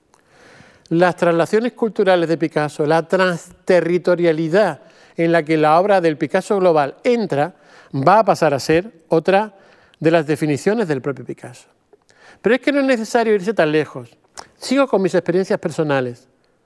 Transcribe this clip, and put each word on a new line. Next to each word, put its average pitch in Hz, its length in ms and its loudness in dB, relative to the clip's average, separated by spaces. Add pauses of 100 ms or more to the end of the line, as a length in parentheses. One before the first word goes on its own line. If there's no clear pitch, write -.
(880)
Las 170 260 0
traslaciones 170 580 0
culturales 185 560 0
de 165 80 -2
Picasso, 151 480 -4
la 165 220 0
transterritorialidad 175 1700 0 (360)
en 170 140 0
la 170 100 2
que 156 160 -2
la 151 220 4
obra 196 220 2
del 160 160 0
Picasso 190 420 -2
global 156 440 0
entra, 190 520 -2 (400)
va 160 240 4
a 226 60 2
pasar 160 280 2
a 135 60 -2
ser 170 320 -2 (160)
otra 190 480 0 (440)
de 160 120 0
las 165 160 2
definiciones 156 600 -2
del 139 140 -4
propio 131 240 -10
Picasso. - 440 -18 (720)
Pero 208 100 2
es 254 80 0
que 294 100 -2
no 277 100 0
es 269 40 0
necesario 226 480 0
irse 202 220 -2
tan 160 160 2
lejos. 143 400 -4 (440)
Sigo 269 320 0
con 202 140 0
mis 185 140 0
experiencias 185 420 -2
personales. 139 720 -4 (380)